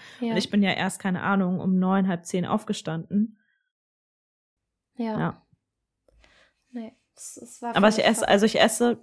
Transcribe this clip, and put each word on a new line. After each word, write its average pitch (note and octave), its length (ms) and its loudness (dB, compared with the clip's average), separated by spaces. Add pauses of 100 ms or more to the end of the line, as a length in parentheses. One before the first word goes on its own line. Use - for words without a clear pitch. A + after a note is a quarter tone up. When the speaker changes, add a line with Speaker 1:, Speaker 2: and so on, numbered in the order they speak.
(200)
Speaker 1:
Ja. A#3 120 -4
Speaker 2:
Und A3 40 -2
ich - 140 -4
bin G#3 120 2
ja F#3 100 2
erst, - 280 -6
keine F#3 220 -4
Ahnung, F#3 380 0
um F#3 180 0
neun, F#3+ 280 2
halb F3 200 -4
zehn F3+ 200 -4
aufgestanden. G#3 920 -4 (1600)
Speaker 1:
Ja. A3 220 -6
Speaker 2:
Ja. - 240 -6 (1300)
Speaker 1:
Nee, A#3 220 -14 (240)
es, - 200 -18
es - 260 -20
war A#3 140 -4
Speaker 2:
Aber G#3 140 6
Speaker 1:
für - 20 6
Speaker 2:
ich A3 60 -4
Speaker 1:
mich - 80 2
Speaker 2:
esse, A3+ 140 4
Speaker 1:
verrückt. - 120 0
Speaker 2:
also G3+ 140 6
ich - 140 0
esse, A#3 420 2